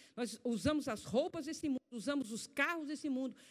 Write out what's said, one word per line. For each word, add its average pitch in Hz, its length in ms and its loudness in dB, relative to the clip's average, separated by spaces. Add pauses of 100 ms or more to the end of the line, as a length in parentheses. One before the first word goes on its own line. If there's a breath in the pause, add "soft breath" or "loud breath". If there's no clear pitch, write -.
(140 loud breath)
nós 233 300 -4
usamos 262 440 2
as 214 160 -2
roupas 311 420 0
desse 311 240 -2
mundo, 254 100 2 (100)
usamos 240 400 -2
os 226 160 -6
carros 311 420 2
desse 302 200 -4
mundo, 254 260 0 (160 loud breath)